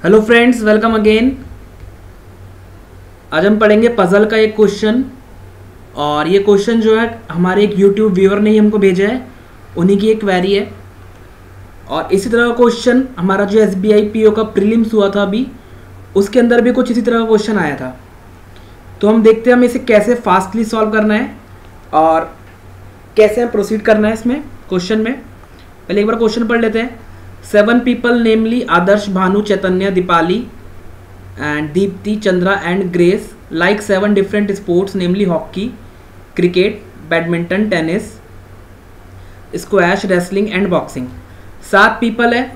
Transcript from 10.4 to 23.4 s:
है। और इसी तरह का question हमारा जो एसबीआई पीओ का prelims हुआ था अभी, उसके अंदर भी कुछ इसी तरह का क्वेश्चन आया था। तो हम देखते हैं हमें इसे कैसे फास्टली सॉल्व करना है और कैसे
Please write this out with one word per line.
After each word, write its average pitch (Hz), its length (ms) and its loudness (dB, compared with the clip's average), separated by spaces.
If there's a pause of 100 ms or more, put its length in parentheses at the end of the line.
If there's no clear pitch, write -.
है। 226 160 -4 (1160)
और 160 240 -4
इसी 196 180 -2
तरह 240 180 2
का 233 60 -2
question 240 500 2 (140)
हमारा 196 260 0
जो 202 160 0
एसबीआई 208 480 2
पीओ 214 220 2
का 220 120 -2 (120)
prelims 220 400 0
हुआ 202 220 2
था 202 60 0
अभी, 208 240 -2 (680)
उसके 202 240 2
अंदर 233 200 4
भी 240 120 2
कुछ 247 180 0
इसी 233 120 0
तरह 233 160 0
का 226 80 -2
क्वेश्चन 214 320 0
आया 147 180 -2
था। 127 180 -12 (1040)
तो 202 80 2
हम 220 140 4
देखते 220 280 4
हैं 247 60 6
हमें 247 120 4
इसे 240 120 -4
कैसे 226 340 2
फास्टली 202 500 -2
सॉल्व 214 260 -2
करना 214 240 0
है 262 220 -4 (560)
और 160 420 0 (840)
कैसे 214 240 4